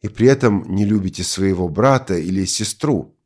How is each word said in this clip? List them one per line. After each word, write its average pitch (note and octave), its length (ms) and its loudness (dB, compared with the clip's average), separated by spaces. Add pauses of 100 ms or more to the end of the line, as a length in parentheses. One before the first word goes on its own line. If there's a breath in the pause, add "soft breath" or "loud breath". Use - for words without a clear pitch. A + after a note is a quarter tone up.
и G2+ 80 -8
при A#2 180 2
этом B2 380 4 (100)
не G2+ 80 2
любите G2+ 400 -2
своего F#2 460 -2
брата A#2 480 2
или F#2 260 -2
сестру. G#2+ 720 -4 (100)